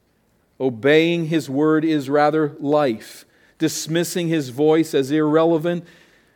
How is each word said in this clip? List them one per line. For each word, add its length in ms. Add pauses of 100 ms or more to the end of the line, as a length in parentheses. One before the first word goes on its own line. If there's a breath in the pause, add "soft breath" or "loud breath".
(600)
Obeying 640
his 240
word 340
is 260
rather 480
life. 680 (320 soft breath)
Dismissing 720
his 180
voice 460
as 180
irrelevant 760 (500 soft breath)